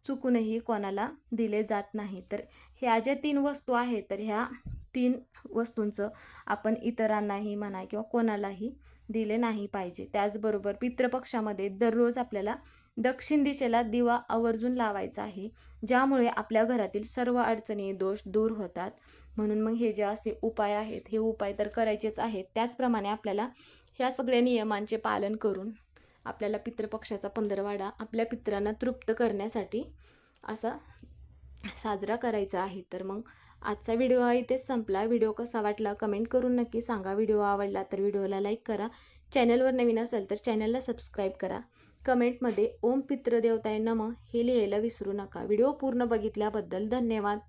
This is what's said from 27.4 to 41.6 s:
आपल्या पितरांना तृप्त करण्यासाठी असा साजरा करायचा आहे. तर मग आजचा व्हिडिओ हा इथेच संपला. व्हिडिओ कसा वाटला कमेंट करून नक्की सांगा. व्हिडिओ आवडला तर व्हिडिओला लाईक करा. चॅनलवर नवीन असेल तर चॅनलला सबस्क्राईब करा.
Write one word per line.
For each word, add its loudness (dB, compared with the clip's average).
आपल्या -2
पितरांना -2
तृप्त -2
करण्यासाठी 0
असा -6
साजरा -2
करायचा -2
आहे. -6
तर -8
मग -6
आजचा -2
व्हिडिओ 6
हा 4
इथेच 2
संपला. 0
व्हिडिओ 2
कसा -4
वाटला 0
कमेंट -2
करून 2
नक्की 0
सांगा. 2
व्हिडिओ 4
आवडला 2
तर -4
व्हिडिओला 0
लाईक -2
करा. -2
चॅनलवर 6
नवीन 2
असेल 0
तर 0
चॅनलला 0
सबस्क्राईब -4
करा. -4